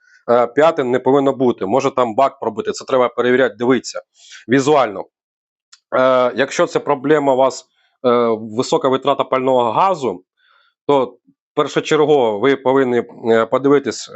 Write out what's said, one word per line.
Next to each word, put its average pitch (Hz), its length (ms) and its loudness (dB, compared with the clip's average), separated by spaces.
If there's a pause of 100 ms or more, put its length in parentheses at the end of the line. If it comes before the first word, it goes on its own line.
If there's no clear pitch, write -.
(300)
е, 120 160 2
п'ятин 147 440 0
не 127 80 0
повинно 135 340 2
бути. 120 340 -2
Може 131 240 0
там 120 240 -2
бак 131 260 0
пробити, 107 320 -6
це - 120 -12
треба 127 240 0
перевіряти, 123 500 0
дивитися 120 440 -2 (460)
візуально. 123 560 0 (920)
Е, 127 400 2
якщо 139 300 -2
це 156 140 -4
проблема 139 540 0
у - 20 0
вас, 131 300 -2 (400)
е, 117 300 2 (200)
висока 147 320 0
витрата 135 360 0
пального 127 480 0
газу, 147 520 -2 (640)
то 135 320 0 (360)
першочергово 143 840 0
ви 131 180 2
повинні, 127 460 0 (280)
е, 113 160 4
подивитись, 135 680 0